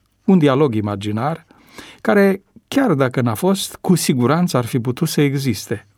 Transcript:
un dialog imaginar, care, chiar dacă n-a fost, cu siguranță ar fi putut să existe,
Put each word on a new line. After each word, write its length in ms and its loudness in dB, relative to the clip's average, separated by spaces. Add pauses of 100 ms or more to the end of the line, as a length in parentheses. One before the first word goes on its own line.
(240)
un 140 4
dialog 360 2
imaginar, 720 -6 (540)
care, 420 2 (260)
chiar 240 2
dacă 280 0
n-a 140 0
fost, 460 -2
cu 140 2
siguranță 600 0
ar 80 0
fi 160 -4
putut 280 -4
să 120 -2
existe, 640 -2 (120)